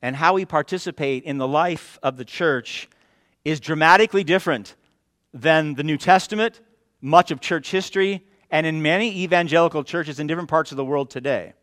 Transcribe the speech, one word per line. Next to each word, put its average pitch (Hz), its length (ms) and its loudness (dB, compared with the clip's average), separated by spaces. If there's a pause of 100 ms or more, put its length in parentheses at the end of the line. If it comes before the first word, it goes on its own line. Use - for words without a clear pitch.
and 127 120 -4
how 165 200 2
we 190 100 -2
participate 151 800 -4
in 139 140 -6
the 131 100 -2
life 160 520 -2
of 131 160 -2
the 127 80 -12
church - 640 -4 (560)
is 151 160 -4
dramatically 180 640 4
different 151 520 -2 (560)
than 151 420 0
the 139 80 -6
New 151 140 -2
Testament, 208 640 2 (400)
much 170 300 4
of 139 100 -6
church 160 300 -4
history, 190 520 -2 (280)
and 160 160 2
in 156 160 -2
many 190 400 0
evangelical 165 600 2
churches 151 380 -6
in 151 60 -6
different 165 240 -6
parts 160 200 0
of 143 60 -14
the 135 80 -4
world 139 240 -4
today. 123 540 -6